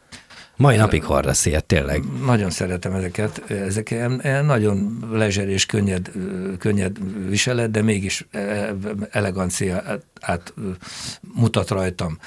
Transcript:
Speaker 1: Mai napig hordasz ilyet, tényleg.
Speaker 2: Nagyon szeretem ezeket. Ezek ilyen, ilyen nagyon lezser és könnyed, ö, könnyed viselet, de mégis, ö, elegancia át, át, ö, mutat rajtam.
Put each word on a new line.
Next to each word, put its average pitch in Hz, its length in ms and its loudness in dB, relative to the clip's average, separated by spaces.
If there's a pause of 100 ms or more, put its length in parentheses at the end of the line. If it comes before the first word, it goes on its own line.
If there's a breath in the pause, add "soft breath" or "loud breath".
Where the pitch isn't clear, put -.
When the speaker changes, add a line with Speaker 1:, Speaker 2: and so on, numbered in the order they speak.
(580 loud breath)
Speaker 1:
Mai 131 180 8
napig 107 280 4
hordasz 69 420 2
ilyet, 78 180 2
tényleg. 73 380 2 (220)
Speaker 2:
Nagyon 110 260 2
szeretem 90 440 -4
ezeket. 95 560 -4
Ezek 101 400 -4
ilyen, 120 340 -2
ilyen 139 200 2
nagyon 107 540 2 (140)
lezser 101 360 2
és 95 180 0
könnyed, 98 480 0
ö, 95 440 -6
könnyed 101 380 0 (320)
viselet, 113 420 0
de 107 120 2
mégis, 101 500 0
ö, 104 60 -6 (720)
elegancia 95 760 0
át, - 160 -6 (180)
át, - 360 -4
ö, 104 120 -6 (640 loud breath)
mutat 113 360 2
rajtam. 92 560 -2